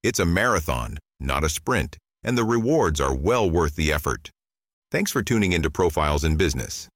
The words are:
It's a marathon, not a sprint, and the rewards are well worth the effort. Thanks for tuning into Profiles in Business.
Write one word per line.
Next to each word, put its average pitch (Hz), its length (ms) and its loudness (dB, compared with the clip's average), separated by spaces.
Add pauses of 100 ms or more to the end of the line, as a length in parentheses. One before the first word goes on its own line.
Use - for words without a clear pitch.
It's 113 160 0
a 95 40 2
marathon, 82 720 0 (200)
not 67 240 -2
a 78 60 0
sprint, 92 500 -2 (240)
and 120 160 -2
the 117 60 2
rewards 113 560 2
are 67 160 0
well 98 340 2
worth 80 240 2
the 76 180 0
effort. 73 380 -4 (640)
Thanks 190 180 0
for 113 140 -2
tuning 104 260 2
into 82 200 2
Profiles 76 520 0
in 78 140 2
Business. 69 600 -2